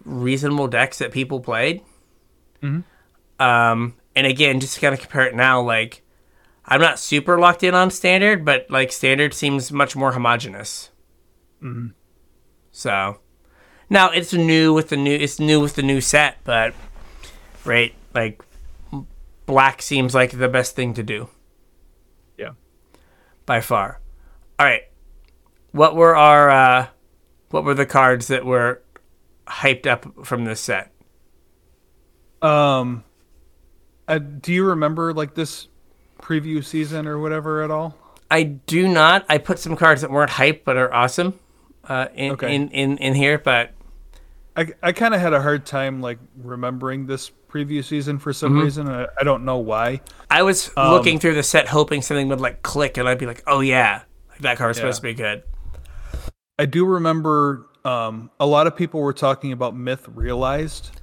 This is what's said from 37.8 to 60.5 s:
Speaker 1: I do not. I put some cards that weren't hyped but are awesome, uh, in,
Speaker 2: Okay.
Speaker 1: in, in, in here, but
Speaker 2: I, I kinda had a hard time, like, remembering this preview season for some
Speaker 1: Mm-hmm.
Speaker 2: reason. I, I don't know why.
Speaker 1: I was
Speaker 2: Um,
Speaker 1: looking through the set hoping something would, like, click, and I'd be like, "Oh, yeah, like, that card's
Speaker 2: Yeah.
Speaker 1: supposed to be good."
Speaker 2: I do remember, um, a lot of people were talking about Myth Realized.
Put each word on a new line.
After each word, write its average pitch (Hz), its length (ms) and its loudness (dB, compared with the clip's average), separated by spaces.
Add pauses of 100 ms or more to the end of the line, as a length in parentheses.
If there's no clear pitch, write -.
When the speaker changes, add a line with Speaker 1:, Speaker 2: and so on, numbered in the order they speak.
Speaker 1:
I 160 120 4
do 156 440 -2
not. 180 420 6
I 151 100 4
put 170 200 -4
some 160 180 -8
cards 151 260 4
that 135 80 -6
weren't 139 220 0
hyped 147 320 0
but 127 120 0
are 127 160 0
awesome, 151 460 0 (500)
uh, 131 260 -4
in, 139 180 -4
Speaker 2:
Okay. 135 220 -4
Speaker 1:
in, 143 160 -2
in, 139 280 -2
in 135 160 0
here, 143 240 2
but 123 340 -2 (840)
Speaker 2:
I, 160 120 -2 (140)
I 175 100 2
kinda 220 260 0
had 175 140 0
a 139 80 4
hard 147 240 0
time, 135 360 -6
like, 120 180 -8 (180)
remembering 127 720 -8
this 135 240 -8 (180)
preview 143 340 -6
season 143 360 -6
for 143 140 -6
some 139 200 0
Speaker 1:
Mm-hmm. 147 100 4
Speaker 2:
reason. 147 260 -2
I, 127 180 -6 (120)
I 139 60 0
don't 131 200 0
know 131 140 -2
why. 117 420 -2 (300)
Speaker 1:
I 160 120 4
was 190 340 0
Speaker 2:
Um, 135 160 4
Speaker 1:
looking 156 260 4
through 160 160 2
the 147 80 0
set 143 260 2
hoping 147 340 0
something 139 260 -2
would, 135 120 -4
like, 127 220 -6
click, 143 360 -4
and 123 100 -2
I'd 127 100 0
be 131 80 -8
like, 117 200 -12
"Oh, 139 140 2
yeah, 127 420 2 (280)
like, - 100 -20
that 127 180 -2
card's 117 200 -2
Speaker 2:
Yeah. 113 40 -8
Speaker 1:
supposed 123 160 -4
to - 100 -14
be 113 60 -8
good." 107 280 -6 (1160)
Speaker 2:
I 147 80 0
do 165 180 0
remember, 156 800 0 (200)
um, 113 520 -6
a 147 80 0
lot 147 200 4
of 160 100 -2
people 165 240 -4
were 143 140 0
talking 135 380 -2
about 123 240 -6
Myth 127 360 -8
Realized. 131 800 -4 (120)